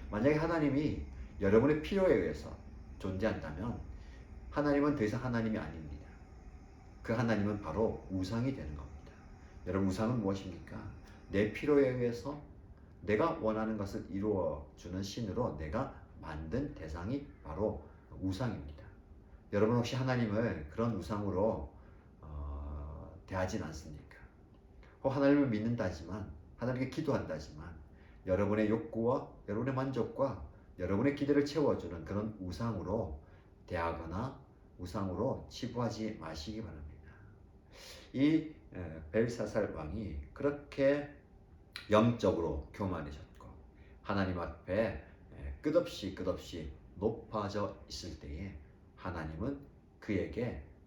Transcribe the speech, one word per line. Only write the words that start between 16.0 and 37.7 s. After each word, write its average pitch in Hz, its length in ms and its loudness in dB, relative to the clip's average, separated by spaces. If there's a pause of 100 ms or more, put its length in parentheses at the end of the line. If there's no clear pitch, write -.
만든 80 540 -4
대상이 87 520 -4 (160)
바로 92 400 -2 (380)
우상입니다. 95 640 -4 (680)
여러분, 110 240 6
혹시 117 200 2
하나님을 117 760 2
그런 113 240 2
우상으로, 95 800 0 (480)
어... 73 920 -8 (120)
대하진 92 380 -2
않습니까? 78 540 -12 (840)
혹 135 140 2
하나님을 143 320 8
믿는다지만, 107 840 0 (280)
하나님께 127 320 -2
기도한다지만 - 840 -2 (520)
여러분의 101 440 4
욕구와 117 580 2 (200)
여러분의 123 260 0
만족과 123 680 0 (360)
여러분의 101 380 2
기대를 143 280 6
채워주는 90 600 0
그런 107 360 -4
우상으로 90 800 -2 (480)
대하거나 85 720 -2 (380)
우상으로 95 680 -2
치부하지 110 720 -4
마시기 104 420 -8
바랍니다. 76 480 -12 (1000)